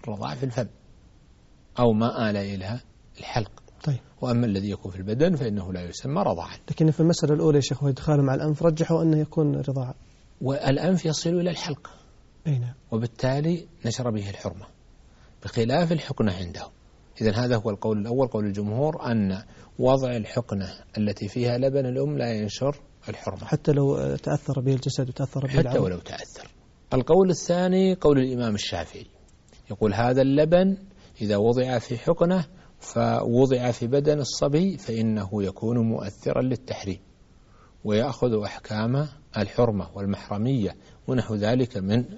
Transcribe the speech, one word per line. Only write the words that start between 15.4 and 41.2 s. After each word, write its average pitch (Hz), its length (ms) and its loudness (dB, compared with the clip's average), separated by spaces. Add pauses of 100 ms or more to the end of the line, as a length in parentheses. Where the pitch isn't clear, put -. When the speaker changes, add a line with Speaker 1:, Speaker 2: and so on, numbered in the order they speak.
Speaker 1:
بخلاف 131 480 0
الحقنة 127 400 0
عندهم. 87 380 -10 (500)
إذن 107 140 2
هذا 123 220 2
هو 107 140 -2
القول 107 280 -2
الأول، 120 300 0
قول 107 180 -2
الجمهور، 120 640 -2
أن 98 300 0 (360)
وضع 127 380 2
الحقنة 101 520 -4 (300)
التي 104 300 -2
فيها 120 300 0
لبن 135 280 0
الأم 135 320 -2
لا 120 140 -2
ينشر 110 480 -2 (280)
الحرمة. 104 360 -8
Speaker 2:
حتى - 280 0
لو، 139 240 2
آه، 135 200 -2
تأثر 139 440 -2
به 131 120 2
الجسد 131 360 -2
وتأثر 135 320 -6
به 135 80 -2
Speaker 1:
حتى 135 120 4
Speaker 2:
العظم. 156 240 2
Speaker 1:
ولو 90 140 -2
تأثر. - 500 -14 (460)
القول 175 360 6
الثاني 185 640 2
قول 147 240 4
الإمام 123 360 0
الشافعي، - 520 -6 (640)
يقول: 104 240 0
هذا 123 280 4
اللبن 160 540 4 (440)
إذا 104 160 2
وضع 123 420 2
في 117 200 -4
حقنة 170 460 2 (360)
فوضع 120 880 2
في 117 160 -4
بدن 143 320 2
الصبي 147 600 0
فإنه 107 640 -2
يكون 110 360 -2
مؤثرا 113 640 -2
للتحريم، 117 580 -6 (840)
ويأخذ 110 600 0
أحكام 117 640 -4 (280)
الحرمة 104 580 0
والمحرمية 101 840 -2 (320)
ونحو 110 260 -2